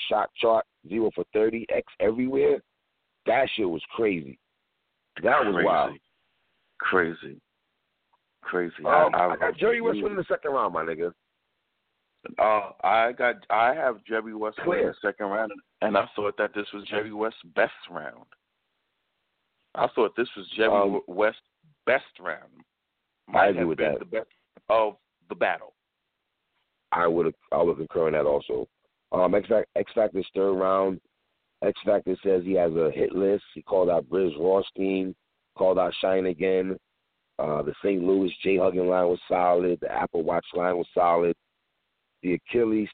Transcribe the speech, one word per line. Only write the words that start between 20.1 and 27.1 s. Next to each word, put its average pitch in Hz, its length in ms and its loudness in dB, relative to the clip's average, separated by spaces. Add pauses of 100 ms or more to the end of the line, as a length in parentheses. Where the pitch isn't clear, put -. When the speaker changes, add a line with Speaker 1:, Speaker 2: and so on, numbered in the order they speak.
Speaker 2:
this 120 200 -2
was 92 100 -14 (100)
Jerry 110 120 2
Speaker 1:
Um, 101 240 2
Speaker 2:
W-, 101 140 -4
West's 104 340 -2 (460)
best 127 180 0 (160)
round. 85 300 -10 (760)
Speaker 1:
I - 40 -18
Speaker 2:
Might 92 160 6
Speaker 1:
agree 92 120 0
Speaker 2:
have 87 80 0
Speaker 1:
with 76 100 -4
Speaker 2:
been 76 140 0
Speaker 1:
that. 65 80 -4
Speaker 2:
the - 40 -12
best 110 220 -8 (420)
of 110 260 2 (340)
the 107 60 -8
battle. 92 400 -2 (1160)
Speaker 1:
I 85 140 2
would, 85 260 2 (200)